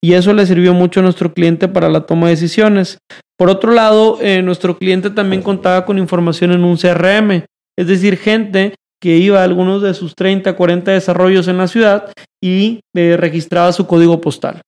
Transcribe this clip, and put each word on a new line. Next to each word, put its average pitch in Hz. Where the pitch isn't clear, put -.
Y 170
eso 180
le 208
sirvió 180
mucho 180
a -
nuestro 175
cliente 170
para 170
la 160
toma 165
de 170
decisiones. 190
Por 180
otro 190
lado, 220
eh, 190
nuestro 180
cliente 185
también 196
contaba 185
con 202
información 175
en 180
un 175
C 180
R 180
M, 202
es 170
decir, 185
gente 208
que 165
iba 196
a 185
algunos 185
de 196
sus 160
treinta, 190
cuarenta 175
desarrollos 185
en 180
la 185
ciudad 208
y, 196
eh, 170
registraba 170
su 175
código 170
postal. 139